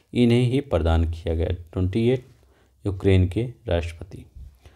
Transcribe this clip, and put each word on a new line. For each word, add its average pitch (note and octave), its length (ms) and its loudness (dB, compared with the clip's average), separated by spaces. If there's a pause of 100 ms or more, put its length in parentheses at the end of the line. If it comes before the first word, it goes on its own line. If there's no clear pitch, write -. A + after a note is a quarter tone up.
(140)
इन्हें A#2+ 300 4
ही B2 160 0
प्रदान E2 520 2
किया E2 240 -6
गया। E2 120 -2
ट्वेंटी F#2+ 600 -2
एट, C3 160 -2 (600)
यूक्रेन F#2+ 440 2
के A#2 240 -4 (140)
राष्ट्रपति। - 580 -6 (500)